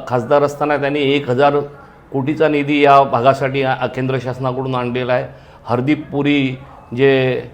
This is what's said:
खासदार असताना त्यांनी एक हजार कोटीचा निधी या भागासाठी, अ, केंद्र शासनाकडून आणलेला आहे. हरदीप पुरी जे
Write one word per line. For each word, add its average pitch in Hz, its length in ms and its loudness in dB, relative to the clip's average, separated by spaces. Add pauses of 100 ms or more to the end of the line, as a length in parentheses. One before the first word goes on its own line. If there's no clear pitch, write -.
खासदार 127 340 0
असताना 147 340 -2
त्यांनी 143 240 -2
एक 139 300 0
हजार 143 300 2 (520)
कोटीचा 151 360 0
निधी 147 360 2
या 139 180 8
भागासाठी, 135 600 0
अ, 131 240 -2
केंद्र 131 360 -4
शासनाकडून 131 520 -6
आणलेला 123 380 -4
आहे. 135 140 -2 (380)
हरदीप 135 480 -2
पुरी 139 460 0 (380)
जे 131 460 2 (120)